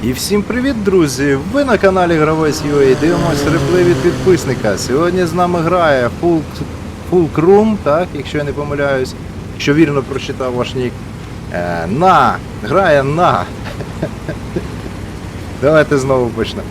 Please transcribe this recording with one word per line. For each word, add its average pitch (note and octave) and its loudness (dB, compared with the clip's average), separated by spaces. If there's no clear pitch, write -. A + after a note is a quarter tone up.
І B2+ 0
всім G3 -2
привіт, A#3+ -2
друзі! C#3+ 2
Ви C#4+ 2
на B3 2
каналі F#3 2
Гравець D#3 0
ю D3 2
ей, C3 6
дивимось D3 0
реплей F3 2
від F3 4
підписника. C#3 0
Сьогодні F3 0
з D#3+ -4
нами F3 0
грає D#3 2
Фулк-, E3 0
Фулкрум, F#3 4
так, D#3 2
якщо C#3+ -6
я D3 -2
не C#3+ -4
помиляюсь, C#3 -2
що C#3+ 2
вірно D3 4
прочитав C3 -6
ваш B2 -2
нік. B2 -2
Е, F2 -2
на, C3+ 4
грає D3 4
на. C#3 2
<laughs> - -10
Давайте D3 4
знову C3 0
почнемо. G#2 -4